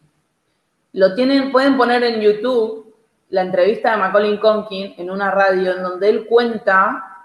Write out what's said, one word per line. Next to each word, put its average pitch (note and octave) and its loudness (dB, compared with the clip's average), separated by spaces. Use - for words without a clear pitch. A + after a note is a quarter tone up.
Lo F#3+ 2
tienen, C4+ 0
pueden C4 2
poner A#3+ 2
en A3+ -2
YouTube A3 -2
la F#3 0
entrevista F#3+ 0
de G#3 0
Macaulay G3+ 0
Culkin G3+ -2
en F3+ -10
una G3 -4
radio F#3+ 0
en F#3 -8
donde F3+ -4
él A3+ 0
cuenta A3+ 0